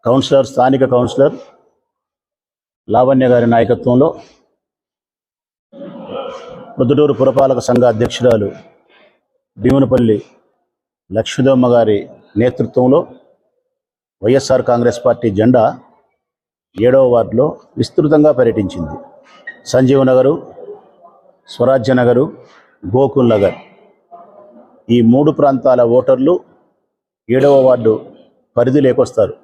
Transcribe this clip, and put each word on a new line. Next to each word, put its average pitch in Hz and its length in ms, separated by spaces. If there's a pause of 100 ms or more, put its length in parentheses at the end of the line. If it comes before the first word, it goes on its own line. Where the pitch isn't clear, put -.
కౌన్సిలర్, 131 460
స్థానిక 131 320 (100)
కౌన్సిలర్ 123 400 (1600)
లావణ్య 127 400
గారి 120 200
నాయకత్వంలో, 123 540 (2750)
ప్రొద్దుటూరు 143 440
పురపాలక 131 480
సంఘ 120 240
అధ్యక్షురాలు 113 560 (1160)
భీమునపల్లి 123 540 (1000)
లక్ష్మీదమ్మ 127 580
గారి 107 240 (420)
నేతృత్వంలో 127 580 (1300)
వైఎస్ఆర్ 131 460
కాంగ్రెస్ 120 340
పార్టీ 117 240 (100)
జెండా 120 240 (1200)
ఏడవ 131 180 (100)
వార్డులో 117 320 (340)
విస్తృతంగా 151 580
పర్యటించింది. 92 580 (720)
సంజీవ్ 135 380
నగరు, 131 240 (1200)
స్వరాజ్య 131 460
నగరు, 123 240 (680)
గోకుల్ 131 400
నగర్, 98 240 (1400)
ఈ - 20 (140)
మూడు 147 280
ప్రాంతాల 131 420 (160)
ఓటర్లు 135 360 (1040)
ఏడవ 139 180 (120)
వార్డు 117 260 (640)
పరిధి 131 280
లేకొస్తారు. 117 580